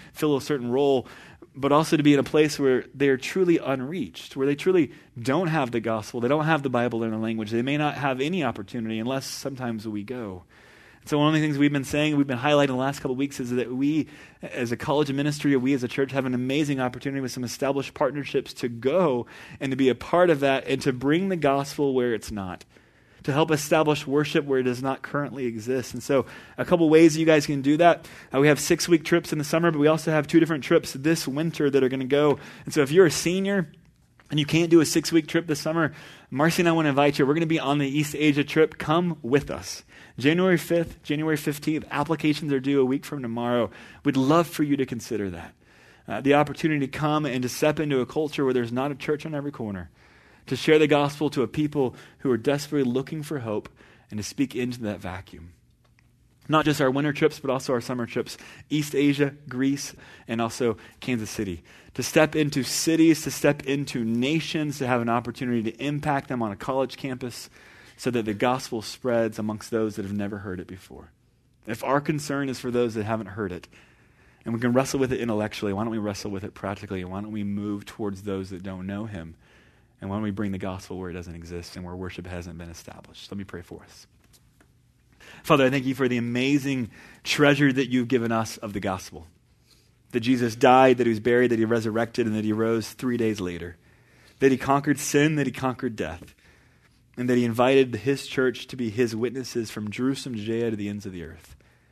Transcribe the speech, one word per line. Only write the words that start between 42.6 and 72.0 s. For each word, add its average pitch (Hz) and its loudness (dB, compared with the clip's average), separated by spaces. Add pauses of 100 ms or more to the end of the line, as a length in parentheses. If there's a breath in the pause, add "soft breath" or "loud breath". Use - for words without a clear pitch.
due 139 2
a 131 6
week 135 0
from 147 -10
tomorrow. 120 -2 (340 loud breath)
We'd 143 0
love 151 4
for - -4
you 143 0
to 131 0
consider 110 -6
that. 85 -12 (520 soft breath)
Uh, 107 -6
the 139 4
opportunity 147 2
to 123 -8
come 151 0
and 127 -2
to 127 -2
step 151 0
into 147 0
a 123 0
culture 151 -2
where 127 2
there's 120 0
not 131 -4
a - -8
church 151 -4
on 160 -8
every 143 -6
corner, 101 -8 (560 soft breath)
to - -4
share 156 6
the 156 4
gospel 143 2
to 139 0
a 110 0
people 147 -2 (220 loud breath)
who 139 0
are 120 4
desperately 143 0
looking 135 -4
for 147 -8
hope 110 -6 (400 soft breath)
and 107 -10
to 104 -6
speak 131 -4
into 123 -6
that 104 -6
vacuum. 90 -12 (960)
Not 151 4
just 147 2
our 131 4
winter 143 0
trips, 151 0
but 135 -4
also 131 -2
our 120 0
summer 123 -6
trips, - -6 (320 loud breath)
East 147 -2
Asia, 139 2 (140)
Greece, 135 -4 (320 loud breath)
and 113 -2
also 113 -2 (240 loud breath)
Kansas 113 -4
City. 92 -6 (300 loud breath)
To 127 -6
step 156 2
into 147 0
cities, 160 2
to 135 -6
step 147 0
into 135 -4
nations, 143 -2
to 135 -4
have 123 2
an 117 -2
opportunity 117 -2
to - -10
impact 143 -4
them 127 -4
on 110 -4
a 98 -10
college 131 -4
campus 127 -10 (460 loud breath)
so - -4
that 120 0
the 107 -2
gospel 123 -2
spreads 117 -2
amongst 107 -8
those 110 -2
that 104 -8
have 98 -8
never 104 -6
heard 95 -10
it 87 -12
before. - -18 (520)
If - -10
our 135 2